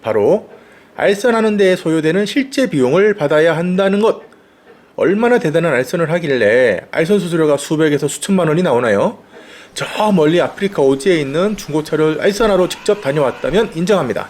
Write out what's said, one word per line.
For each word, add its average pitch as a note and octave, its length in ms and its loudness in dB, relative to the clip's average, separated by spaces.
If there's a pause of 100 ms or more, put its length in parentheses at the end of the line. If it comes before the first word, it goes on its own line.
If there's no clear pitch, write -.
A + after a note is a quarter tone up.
바로 A2+ 460 0 (480)
알선하는 G#3+ 640 0
데에 F#3+ 180 4
소요되는 E3 500 0
실제 C4+ 440 -2
비용을 E3 460 2
받아야 D#3 420 2
한다는 F#3+ 420 0
것. A3 260 0 (760)
얼마나 A3 380 2
대단한 D#3+ 360 0
알선을 D3 380 -2
하길래 B2 800 2
알선 E3+ 300 0
수수료가 D#3+ 380 0
수백에서 D3+ 500 0
수천만 F#3 400 -2
원이 D#3 160 0
나오나요? B2 560 0 (560)
저 - 360 -2
멀리 E3+ 300 2
아프리카 G3 400 -4
오지에 C#3 400 2
있는 E3 340 -2
중고차를 D#3 640 -2
알선하러 G3+ 480 0
직접 - 320 -2
다녀왔다면 C#3+ 760 -2
인정합니다. E3 540 -2